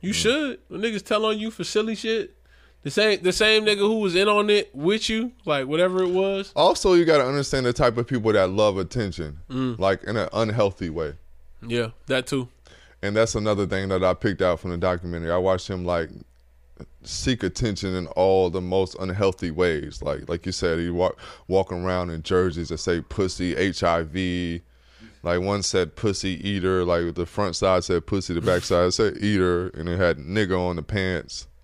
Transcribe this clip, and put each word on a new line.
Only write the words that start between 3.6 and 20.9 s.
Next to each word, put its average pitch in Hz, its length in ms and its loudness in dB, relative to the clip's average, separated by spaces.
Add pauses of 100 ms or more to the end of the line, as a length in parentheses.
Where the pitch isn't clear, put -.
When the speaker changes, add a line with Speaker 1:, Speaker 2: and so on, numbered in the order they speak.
Speaker 1:
nigga 208 140 2
who 214 200 2
was 190 160 0
in 196 140 4
on 208 200 2
it 208 240 2
with 190 360 0
you, 226 220 -2 (140)
like, 139 220 0
whatever 180 360 2
it 180 60 0
was. 190 460 -2
Speaker 2:
Also, 190 380 4
you 175 100 8
gotta 151 220 6
understand 139 400 0
the 123 80 2
type 120 240 2
of 117 100 -2
people 113 240 2
that 95 200 6
love 101 260 4
attention, 85 600 -4 (120)
Speaker 1:
Mm. 127 280 -4
Speaker 2:
like, 95 240 2
in 104 140 -4
an 85 160 -2
unhealthy 104 560 0
way. 78 240 -6 (540)
Speaker 1:
Yeah, 117 220 -2 (160)
that 127 220 -2
too. 127 200 -4 (540)
Speaker 2:
And 101 140 -2
that's 113 200 2
another 104 320 0
thing 95 220 -4
that 92 140 2
I 92 100 4
picked 95 280 -2
out 90 180 2
from 92 120 -6
the 87 60 -4
documentary. 87 540 -2
I 87 60 2
watched 92 300 0
him, 90 180 -6
like, 85 240 -2 (960)
seek - 400 -4
attention 95 520 -2
in 90 120 -4
all 95 420 4
the 92 120 -4
most 92 380 -2
unhealthy 95 520 -2
ways. 76 500 -2
Like, 69 280 -4
like 85 180 -4
you 95 40 -6
said, 85 280 -2
he 85 100 -4
walk, 87 280 0 (300)